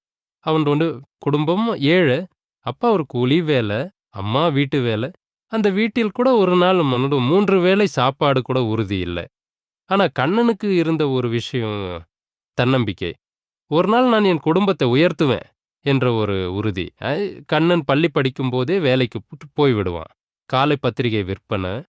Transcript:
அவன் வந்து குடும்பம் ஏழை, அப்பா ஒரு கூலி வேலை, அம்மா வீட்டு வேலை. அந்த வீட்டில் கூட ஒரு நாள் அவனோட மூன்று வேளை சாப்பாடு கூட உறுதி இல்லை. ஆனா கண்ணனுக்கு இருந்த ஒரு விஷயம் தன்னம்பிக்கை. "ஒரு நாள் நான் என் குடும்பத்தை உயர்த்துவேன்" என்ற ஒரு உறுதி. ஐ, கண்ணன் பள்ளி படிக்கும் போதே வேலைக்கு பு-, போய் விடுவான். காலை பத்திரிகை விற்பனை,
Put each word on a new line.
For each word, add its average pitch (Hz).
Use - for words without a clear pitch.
அவன் 160
வந்து 147
குடும்பம் 170
ஏழை, 156
அப்பா 175
ஒரு 180
கூலி 127
வேலை, 127
அம்மா 113
வீட்டு 139
வேலை. 117
அந்த 214
வீட்டில் 214
கூட 247
ஒரு 180
நாள் 180
அவனோட 135
மூன்று 190
வேளை 190
சாப்பாடு 135
கூட 127
உறுதி 107
இல்லை. 87
ஆனா 196
கண்ணனுக்கு 196
இருந்த 160
ஒரு 127
விஷயம் 104
தன்னம்பிக்கை. 120
"ஒரு 175
நாள் 247
நான் 220
என் 180
குடும்பத்தை 170
உயர்த்துவேன்" 147
என்ற 127
ஒரு 98
உறுதி. 95
ஐ, 147
கண்ணன் 165
பள்ளி 160
படிக்கும் 135
போதே 127
வேலைக்கு 127
பு-, -
போய் 143
விடுவான். 87
காலை 143
பத்திரிகை 110
விற்பனை, 95